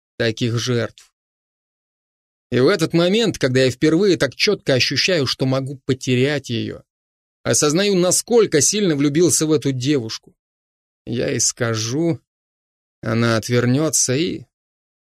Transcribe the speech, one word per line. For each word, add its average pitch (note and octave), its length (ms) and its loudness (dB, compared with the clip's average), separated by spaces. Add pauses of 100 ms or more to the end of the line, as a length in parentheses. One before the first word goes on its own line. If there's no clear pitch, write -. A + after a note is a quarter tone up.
(180)
таких A#2 420 -2
жертв? A#2 520 -4 (1400)
И B2 80 2
в B2+ 80 4
этот E3 260 0
момент, F3+ 460 0
когда C3 240 2
я C3 80 2
впервые D#3+ 440 2
так C#3 200 -2
чётко D#3+ 400 -2
ощущаю, C#3+ 500 0
что - 220 -2
могу C3 380 -4
потерять C3 680 -2
её, G#2+ 320 -6 (600)
осознаю, D#3+ 520 0
насколько F3+ 680 2
сильно F#3 340 2
влюбился D3+ 520 2
в D#3 40 -2
эту C#3 200 0
девушку, B2+ 640 -4 (720)
я B2 240 -4
и B2 80 -4
скажу, A#2 800 -2 (840)
она A#2 360 0
отвернётся, B2 800 0
и E3 300 -4 (580)